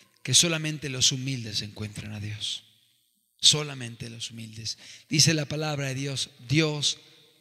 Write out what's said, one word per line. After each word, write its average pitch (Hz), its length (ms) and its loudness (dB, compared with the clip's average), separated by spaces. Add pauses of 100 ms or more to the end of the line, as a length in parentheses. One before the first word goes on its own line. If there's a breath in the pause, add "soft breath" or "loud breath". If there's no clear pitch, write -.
(240 soft breath)
que 131 100 0
solamente 156 540 2
los 127 240 4
humildes 127 500 -4
encuentran 107 520 -8
a 104 80 -8
Dios. 104 420 -6 (760)
Solamente 131 680 2
los 117 220 -10
humildes. 110 460 -8 (320 loud breath)
Dice 160 240 6
la 151 120 -2
palabra 151 440 -4
de 131 60 -4
Dios, 135 340 -6 (180)
Dios 151 520 2 (420)